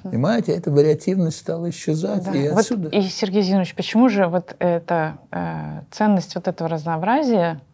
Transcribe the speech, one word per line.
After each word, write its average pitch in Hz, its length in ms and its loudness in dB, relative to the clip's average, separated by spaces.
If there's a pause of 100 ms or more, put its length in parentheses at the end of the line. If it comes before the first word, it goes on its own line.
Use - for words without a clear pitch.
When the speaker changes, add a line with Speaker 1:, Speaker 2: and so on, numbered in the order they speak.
(120)
Speaker 1:
Понимаете, 190 400 0
эта 175 180 -2
вариативность 156 680 2
стала 170 320 -6
исчезать, 185 540 -4
Speaker 2:
Да. - 100 -4
Speaker 1:
и 139 160 0
Speaker 2:
Вот 180 100 2
Speaker 1:
отсюда 208 300 -2
Speaker 2:
и, 196 120 2
Сергей 196 400 0
Зинович, 185 320 0
почему 233 360 2
же - 180 4
вот 175 300 -2
эта, 170 600 0 (140)
э, 160 580 -6
ценность 208 440 0
вот 180 140 -4
этого 165 200 -4
разнообразия, 170 960 0 (120)